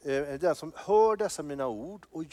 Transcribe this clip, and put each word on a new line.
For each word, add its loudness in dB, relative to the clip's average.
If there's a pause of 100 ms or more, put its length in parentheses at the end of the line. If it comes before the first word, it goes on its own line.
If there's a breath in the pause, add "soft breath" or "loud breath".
eh, -4
den 2
som -10
hör 4
dessa -2
mina -4
ord -8
och -8